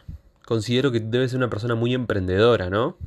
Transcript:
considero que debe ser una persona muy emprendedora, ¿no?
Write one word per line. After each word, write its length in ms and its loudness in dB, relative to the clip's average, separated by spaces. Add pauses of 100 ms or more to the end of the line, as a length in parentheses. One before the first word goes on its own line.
(480)
considero 440 0
que 100 0
debe 280 -2
ser 80 -4
una 140 -2
persona 240 -2
muy 180 0
emprendedora, 800 2
¿no? 360 0